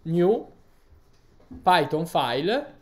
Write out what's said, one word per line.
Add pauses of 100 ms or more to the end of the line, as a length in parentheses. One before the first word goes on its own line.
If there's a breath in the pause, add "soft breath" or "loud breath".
new, (1120)
Python
file